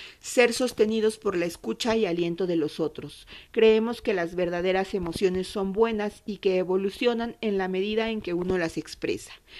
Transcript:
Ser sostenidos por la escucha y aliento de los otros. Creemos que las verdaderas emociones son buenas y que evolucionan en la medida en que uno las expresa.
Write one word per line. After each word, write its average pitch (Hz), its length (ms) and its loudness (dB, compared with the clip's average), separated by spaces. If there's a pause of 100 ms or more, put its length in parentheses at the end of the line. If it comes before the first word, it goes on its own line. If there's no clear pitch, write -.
(200)
Ser 240 340 4
sostenidos 220 640 2
por 196 180 -2
la 175 120 0
escucha 226 480 -4
y 220 100 2
aliento 170 400 0
de 175 100 0
los 151 240 -2
otros. - 480 -6 (220)
Creemos 220 540 4
que 220 100 0
las 175 220 -2
verdaderas 180 580 0
emociones 180 540 0
son 196 260 -4
buenas 214 540 0
y 202 100 -6
que 185 200 2
evolucionan 196 840 0
en 202 160 0
la 190 100 0
medida 214 440 -2
en 214 100 -4
que 175 140 -4
uno 180 240 0
las 165 180 -4
expresa. - 540 -6 (280)